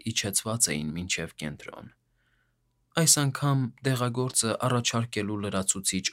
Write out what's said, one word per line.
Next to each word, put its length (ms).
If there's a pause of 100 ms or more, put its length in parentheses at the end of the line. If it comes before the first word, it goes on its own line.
իջեցված 680
էին 220
մինչև 440
կենտրոն։ 540 (1080)
Այս 200
անգամ 460 (160)
դեղագործը 800
առաջարկելու 800
լրացուցիչ 720